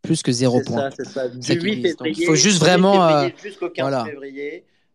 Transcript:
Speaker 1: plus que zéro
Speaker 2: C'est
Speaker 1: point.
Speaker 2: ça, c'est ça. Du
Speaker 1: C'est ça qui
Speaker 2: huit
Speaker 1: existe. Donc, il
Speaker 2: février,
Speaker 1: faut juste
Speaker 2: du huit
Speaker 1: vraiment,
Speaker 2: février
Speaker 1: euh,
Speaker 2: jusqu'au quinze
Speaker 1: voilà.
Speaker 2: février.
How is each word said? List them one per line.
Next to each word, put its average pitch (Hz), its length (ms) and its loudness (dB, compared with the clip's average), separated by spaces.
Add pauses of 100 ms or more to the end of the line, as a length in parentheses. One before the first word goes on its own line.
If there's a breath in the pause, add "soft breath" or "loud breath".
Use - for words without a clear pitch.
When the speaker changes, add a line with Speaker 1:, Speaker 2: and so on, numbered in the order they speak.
Speaker 1:
plus - 200 -2
que 143 80 -2
zéro 123 280 2
Speaker 2:
C'est 127 80 0
Speaker 1:
point. 135 240 -4
Speaker 2:
ça, - 60 -20
c'est 127 120 -10
ça. 131 200 -6
Du 123 140 -10
Speaker 1:
C'est 147 120 0
ça 170 40 0
qui 170 80 -4
Speaker 2:
huit 214 120 0
Speaker 1:
existe. 151 200 -2
Donc, - 100 -6
il 156 60 -4
Speaker 2:
février, 165 120 -2
Speaker 1:
faut 160 100 4
juste 202 220 2
Speaker 2:
du 156 60 4
huit 180 60 6
Speaker 1:
vraiment, 180 380 6
Speaker 2:
février 143 240 2
Speaker 1:
euh, - 100 -20
Speaker 2:
jusqu'au 175 280 -10
quinze 170 120 -6
Speaker 1:
voilà. 135 220 -2
Speaker 2:
février. 139 600 -12 (300)